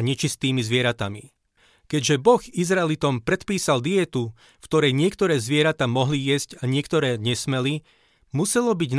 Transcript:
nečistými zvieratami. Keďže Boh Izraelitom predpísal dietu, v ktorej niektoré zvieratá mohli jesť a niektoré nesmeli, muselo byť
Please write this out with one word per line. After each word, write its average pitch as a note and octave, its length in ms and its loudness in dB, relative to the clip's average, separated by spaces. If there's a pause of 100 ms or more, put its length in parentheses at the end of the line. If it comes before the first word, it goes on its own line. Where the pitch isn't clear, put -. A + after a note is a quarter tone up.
nečistými C3 580 -2
zvieratami. A2+ 720 -2 (580)
Keďže C#3+ 320 0
Boh A#3 220 4 (100)
Izraelitom D#3+ 680 0
predpísal E3 580 -2
dietu, C#3 540 -2 (260)
v - 60 -20
ktorej D3+ 260 2
niektoré E3 480 2
zvieratá D3 480 0
mohli C3+ 320 0
jesť C3+ 400 -2
a B2 80 -2
niektoré C#3 480 0
nesmeli, B2+ 640 -2 (540)
muselo A3+ 400 2
byť E3 240 -2